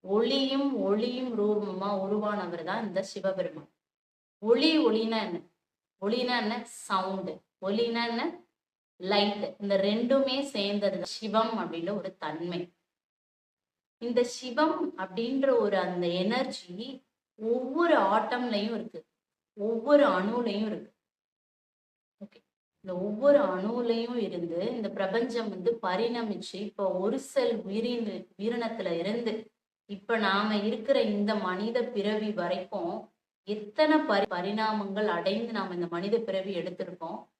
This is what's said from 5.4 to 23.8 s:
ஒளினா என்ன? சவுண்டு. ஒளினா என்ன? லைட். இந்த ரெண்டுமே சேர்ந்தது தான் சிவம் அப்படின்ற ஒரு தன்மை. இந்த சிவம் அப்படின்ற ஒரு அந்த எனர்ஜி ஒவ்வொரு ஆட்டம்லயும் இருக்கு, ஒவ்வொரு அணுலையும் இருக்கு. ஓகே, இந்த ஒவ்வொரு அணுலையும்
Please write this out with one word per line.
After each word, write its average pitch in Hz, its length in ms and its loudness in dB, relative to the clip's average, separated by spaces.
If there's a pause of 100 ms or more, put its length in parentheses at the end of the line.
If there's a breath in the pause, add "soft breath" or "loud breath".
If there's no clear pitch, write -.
ஒளினா 247 420 0
என்ன? 220 120 -2 (300)
சவுண்டு. 190 480 -2 (320)
ஒளினா 233 460 0
என்ன? 247 120 -2 (880)
லைட். 208 320 2 (180)
இந்த 196 140 2 (120)
ரெண்டுமே 254 500 2 (160)
சேர்ந்தது 202 480 0
தான் - 160 -8
சிவம் 220 440 0
அப்படின்ற 165 380 -4
ஒரு 190 120 -10 (120)
தன்மை. 170 380 -6 (1400)
இந்த 240 160 4 (160)
சிவம் 285 400 2 (260)
அப்படின்ற 262 420 0 (200)
ஒரு 196 200 2
அந்த 175 200 0 (180)
எனர்ஜி 233 640 -2 (500)
ஒவ்வொரு 269 580 2 (200)
ஆட்டம்லயும் 226 640 0
இருக்கு, - 220 -12 (680)
ஒவ்வொரு 277 360 6 (140)
அணுலையும் 214 540 0
இருக்கு. - 180 -10 (1300)
ஓகே, - 140 -20 (440)
இந்த 190 100 -8 (140)
ஒவ்வொரு 269 320 6 (160)
அணுலையும் 233 720 -2